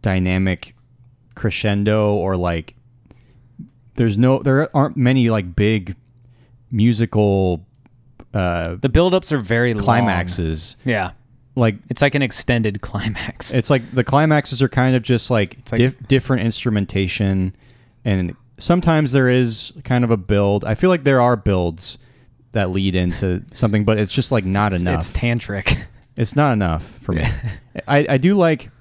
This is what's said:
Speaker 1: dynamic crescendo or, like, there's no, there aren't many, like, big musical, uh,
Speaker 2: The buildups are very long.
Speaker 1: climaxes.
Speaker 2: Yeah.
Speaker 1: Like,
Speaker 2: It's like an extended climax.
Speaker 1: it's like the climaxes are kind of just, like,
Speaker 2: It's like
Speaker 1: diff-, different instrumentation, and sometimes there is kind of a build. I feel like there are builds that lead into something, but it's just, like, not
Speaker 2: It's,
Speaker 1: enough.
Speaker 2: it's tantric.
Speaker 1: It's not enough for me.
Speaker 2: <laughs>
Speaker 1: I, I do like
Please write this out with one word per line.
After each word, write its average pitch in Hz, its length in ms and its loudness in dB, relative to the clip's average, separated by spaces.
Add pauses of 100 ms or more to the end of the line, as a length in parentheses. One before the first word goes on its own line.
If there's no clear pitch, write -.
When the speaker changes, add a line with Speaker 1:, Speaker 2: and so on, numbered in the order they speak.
Speaker 1:
dynamic 92 720 -2 (600)
crescendo 104 760 0
or, 95 240 -2
like, 85 380 -4 (1200)
there's 110 240 0
no, 127 220 4
there 135 360 0
aren't 143 220 0
many, 123 320 4
like, 92 260 -2
big 101 400 0 (760)
musical, 101 960 2 (680)
uh, 87 460 -2
Speaker 2:
The 135 80 0
buildups 175 440 0
are 147 60 0
very 117 360 0
long. 101 100 -2
Speaker 1:
climaxes. 90 1000 0
Speaker 2:
Yeah. 101 280 -2 (420)
Speaker 1:
Like, 113 220 0 (140)
Speaker 2:
It's - 100 -4
like 143 140 2
an 143 80 0
extended 110 580 -2
climax. - 720 -8
Speaker 1:
it's 127 180 0
like 127 220 0
the 127 120 2
climaxes 147 580 2
are 131 60 2
kind 127 280 2
of 120 60 0
just, 120 280 0
like, 107 280 0
Speaker 2:
It's - 140 -12
like 113 60 -2
Speaker 1:
diff-, 127 300 0
different 131 340 2
instrumentation, 98 1120 -2 (500)
and 95 300 -2 (240)
sometimes 160 540 2
there 131 160 4
is 123 440 0 (120)
kind 123 200 2
of 113 60 0
a 113 60 4
build. 101 480 0
I 107 100 -2
feel 185 160 2
like 160 140 0
there 135 160 4
are 120 160 4
builds 90 640 -2 (540)
that 98 180 -2
lead 95 240 0
into 90 480 -2 (100)
something, 107 320 0
but 110 140 2
it's 104 140 -2
just, - 200 -2
like, 110 120 0
not 98 280 0
Speaker 2:
It's, 90 100 0
Speaker 1:
enough. 85 180 0
Speaker 2:
it's 80 100 -4
tantric. 113 720 -2 (320)
Speaker 1:
It's 117 200 -2
not 147 160 4
enough 87 300 0 (180)
for - 120 -6
me. 80 120 -2 (320)
Speaker 2:
<laughs> - 320 -14
Speaker 1:
I, 143 200 2
I 135 100 2
do 175 160 4
like 165 360 0 (100)